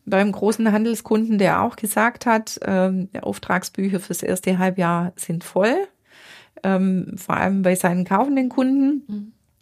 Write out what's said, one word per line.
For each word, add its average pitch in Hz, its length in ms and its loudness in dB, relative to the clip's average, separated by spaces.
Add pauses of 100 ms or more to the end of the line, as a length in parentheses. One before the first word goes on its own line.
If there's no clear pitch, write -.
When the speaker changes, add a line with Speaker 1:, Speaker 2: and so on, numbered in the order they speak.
Speaker 1:
beim 202 260 2
großen 220 400 2
Handelskunden, 220 680 0
der 185 240 2
auch 240 120 -4
gesagt 220 520 -2
hat, 220 360 0
ähm, 190 460 0 (100)
Auftragsbücher 190 800 -4
fürs 170 220 -8
erste 180 380 -2
Halbjahr 180 560 0
sind 170 280 -6
voll. 214 320 0 (880)
Ähm, 185 500 0
vor - 220 -4
allem 196 240 0
bei 180 140 4
seinen 180 300 0
kaufenden 254 440 0
Kunden. 269 580 2
Speaker 2:
Mhm. 208 240 -12 (300)